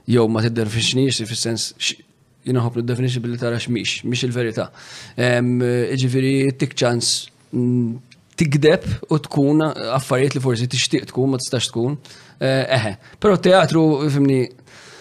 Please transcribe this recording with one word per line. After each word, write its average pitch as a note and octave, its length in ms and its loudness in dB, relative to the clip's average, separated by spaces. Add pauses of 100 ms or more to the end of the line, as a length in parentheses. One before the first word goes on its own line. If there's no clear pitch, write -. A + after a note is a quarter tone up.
jew A#2 220 4
ma A2+ 160 0
tiddefinixxix, A2+ 840 -2
fis-sens A2+ 480 -4
x-, - 240 -6 (460)
jiena B2+ 180 0
nħobb A#2 160 -4
niddefinixxi B2 400 -2
billi A#2 220 -6
tara A#2+ 180 -2
x'mhix, A#2 480 -4
mhix B2 160 -4
il-verità. A#2 460 -4 (480)
Em, B2 420 2
jiġifieri, C3 960 0
tik C3 240 -4
ċans, A#2+ 320 0 (400)
mm, B2 440 0 (440)
tikdeb D#3 440 4 (280)
u D#3 80 2
tkun D3 440 2 (320)
affarijiet C3 400 0
li C3+ 80 -4
forsi B2 240 0
tixtieq - 440 -2
tkun, C3 200 0
ma C3 60 0
tistax B2 340 -4
tkun. B2 260 -2 (420)
Eh, C3+ 240 0 (120)
eħe. A2 160 0 (280)
Però G3+ 200 4
teatru, E3+ 440 4 (280)
fimni, C3+ 300 2 (600)